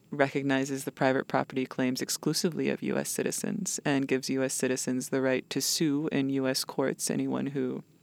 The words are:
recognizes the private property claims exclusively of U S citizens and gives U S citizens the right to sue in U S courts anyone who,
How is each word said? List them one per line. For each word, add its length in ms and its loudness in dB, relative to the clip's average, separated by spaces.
recognizes 760 0
the 60 -4
private 360 2
property 400 -2
claims 340 0
exclusively 680 0
of 120 -2
U 160 0
S 120 -2
citizens 760 -2
and 220 2
gives 240 0
U 100 2
S 140 0
citizens 540 0
the 120 0
right 300 2
to 100 0
sue 500 2
in 200 2
U 160 0
S 160 0
courts 480 -2
anyone 360 0
who, 360 -4